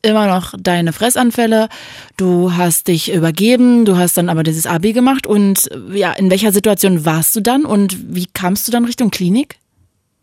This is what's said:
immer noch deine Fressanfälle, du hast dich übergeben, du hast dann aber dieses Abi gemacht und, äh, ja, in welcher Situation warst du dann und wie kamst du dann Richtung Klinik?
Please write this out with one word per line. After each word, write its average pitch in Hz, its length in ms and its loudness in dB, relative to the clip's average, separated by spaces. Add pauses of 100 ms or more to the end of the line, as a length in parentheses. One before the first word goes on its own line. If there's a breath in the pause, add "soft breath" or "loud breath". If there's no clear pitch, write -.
immer 214 240 2
noch 185 320 -2
deine 175 340 -2
Fressanfälle, 226 800 0 (480 loud breath)
du 180 360 2
hast 175 340 0
dich 175 260 -2
übergeben, 226 720 4
du 190 100 4
hast 175 220 2
dann 175 100 0
aber 160 140 0
dieses 160 240 -2
Abi 170 260 0
gemacht 262 360 0
und, 202 440 2
äh, 131 240 -12
ja, 202 180 0
in 185 180 0
welcher 196 200 2
Situation 190 540 0
warst 160 300 0
du 220 60 -2
dann 254 220 0
und 196 520 -2
wie 180 100 -4
kamst 190 420 -4
du 226 40 -6
dann 240 140 0
Richtung 240 260 -2
Klinik? 196 480 -2 (640)